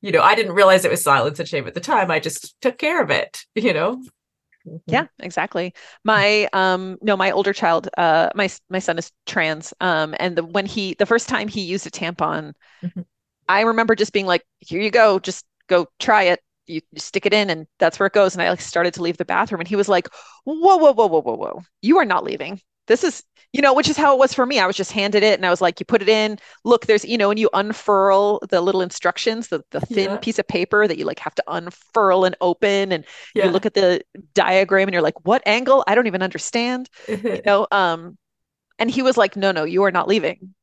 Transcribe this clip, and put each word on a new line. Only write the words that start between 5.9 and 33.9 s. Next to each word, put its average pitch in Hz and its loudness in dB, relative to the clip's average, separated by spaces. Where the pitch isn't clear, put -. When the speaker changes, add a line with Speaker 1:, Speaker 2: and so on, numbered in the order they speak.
Speaker 2:
My, 208 2
um, 185 -2
no, 208 0
my 185 0
older 196 0
child, 170 0
uh, 165 2
my 202 -2
s-, - -10
my 185 -4
son 165 -4
is - -12
trans, 160 -4
um, 156 -2
and 175 -4
the, 165 -2
when 196 -4
he, 196 -6
the 202 0
first 233 0
time 214 -4
he 202 -8
used 185 -6
a 160 -14
tampon, 160 -6
Speaker 1:
Mm-hmm. 175 -10
Speaker 2:
I 190 2
remember 226 2
just - -4
being 196 -2
like, 180 0
"Here 180 -8
you 214 -2
go, 214 4
just - -10
go 175 2
try 214 4
it. 175 2
You, 160 -8
you 151 -20
stick - -6
it 196 2
in 208 0
and 160 -6
that's 170 0
where 196 2
it - -4
goes." 196 2
And 175 -4
I, 175 2
like, 180 -2
started 170 -2
to 180 -10
leave 170 -4
the 170 -4
bathroom 208 -2
and 175 -10
he 202 -4
was 196 0
like, 180 2
"Whoa, 330 4
whoa, 302 6
whoa, 220 2
whoa, 160 2
whoa, 117 -6
whoa. - -10
You 294 4
are 330 4
not 185 -2
leaving. 185 -8
This - 2
is," - -4
you 277 0
know, 277 6
which 285 2
is 302 -2
how 285 4
it 262 4
was 262 2
for 254 0
me. 262 -2
I 185 2
was 190 -2
just - -6
handed 202 0
it 208 4
and 185 -2
I 180 2
was 175 0
like, 175 0
"You 180 -10
put 220 0
it 196 0
in, 214 2
look, 233 2
there's," 214 2
you - -4
know, 202 2
and 208 -2
you 208 2
unfurl 202 2
the 180 2
little 185 0
instructions, 220 -4
the, 151 -6
the - -8
thin 196 -2
Speaker 1:
Yeah. 202 -6
Speaker 2:
piece - -4
of - -6
paper 202 0
that 165 -4
you, - -6
like, - -6
have - -10
to - -4
unfurl 185 0
and 185 0
open. 196 0
And 160 -4
you 208 0
Speaker 1:
Yeah. 190 4
Speaker 2:
look 190 -2
at 214 -4
the 180 2